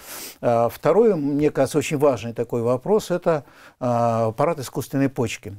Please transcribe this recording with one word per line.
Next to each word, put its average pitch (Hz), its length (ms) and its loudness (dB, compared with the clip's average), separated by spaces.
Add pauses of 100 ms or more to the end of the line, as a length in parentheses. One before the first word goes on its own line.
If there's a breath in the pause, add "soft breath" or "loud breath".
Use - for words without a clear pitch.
(420 loud breath)
А, 117 280 2
второе, 190 460 4
мне 147 360 0
кажется, 143 260 0
очень 143 200 -2
важный 120 360 2
такой 120 280 -4
вопрос, 131 500 0
это, 170 320 0 (360 loud breath)
а, 117 480 0
аппарат 147 320 -2
искусственной 135 500 -4
почки. 107 500 -6